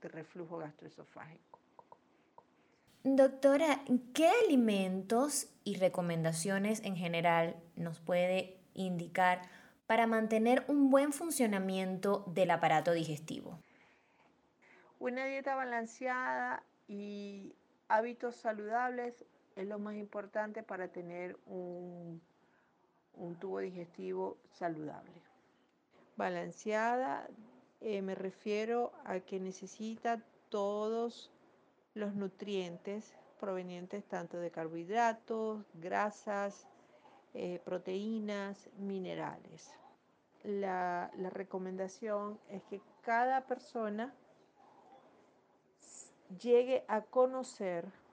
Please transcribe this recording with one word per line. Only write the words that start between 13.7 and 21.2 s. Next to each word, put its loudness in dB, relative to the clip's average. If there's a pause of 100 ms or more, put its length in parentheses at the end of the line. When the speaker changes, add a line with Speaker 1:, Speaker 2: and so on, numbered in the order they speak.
Speaker 1:
Una -4
dieta -2
balanceada -4 (240)
y -10 (320)
hábitos 0
saludables -4 (300)
es -8
lo -6
más -6
importante -6
para -8
tener -10